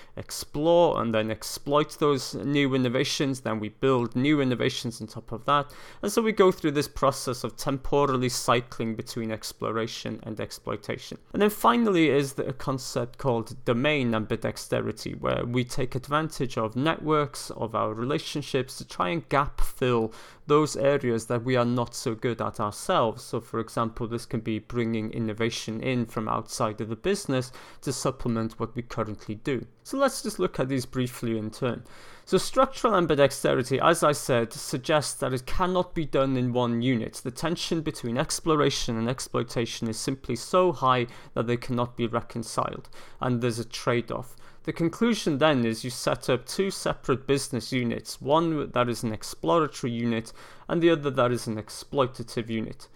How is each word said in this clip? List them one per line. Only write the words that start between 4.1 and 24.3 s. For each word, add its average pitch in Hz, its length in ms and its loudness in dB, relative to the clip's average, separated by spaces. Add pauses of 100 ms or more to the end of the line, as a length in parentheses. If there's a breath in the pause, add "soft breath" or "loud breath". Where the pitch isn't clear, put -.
new 143 260 4
innovations 127 600 0
on 110 60 -10
top - 240 -12
of 110 140 -8
that. 143 280 2 (280 loud breath)
And 202 100 -2
so 233 100 4
we 220 120 2
go 190 180 8
through 160 200 0
this 139 180 0
process - 540 0
of 117 120 -6
temporally 135 760 2
cycling 117 640 0
between 113 360 -6
exploration 110 920 -6
and 110 160 -8
exploitation. - 800 -8 (160)
And 185 80 0
then 208 80 6
finally 208 600 4
is 135 240 2
the, - 140 -4
a 127 60 -4
concept 127 640 -4
called 117 460 -2
domain 131 480 2
ambidexterity, 113 1080 -2
where - 260 0
we 120 180 0
take 123 320 -2
advantage 143 640 -2
of 110 180 -2
networks, 151 760 0
of 113 240 -6
our 107 180 0
relationships 131 840 -4
to - 100 -12
try 180 220 -2
and 170 200 -4
gap 139 320 2
fill 117 520 4 (340 loud breath)
those 147 300 6
areas 127 480 2
that 120 180 -2
we 127 140 2
are 120 80 4
not 120 280 0
so 113 220 -4
good 110 260 -2
at 107 180 -4
ourselves. 117 640 0
So 120 180 -4
for - 180 -6
example, 113 480 -4
this 117 180 -6
can 120 140 -4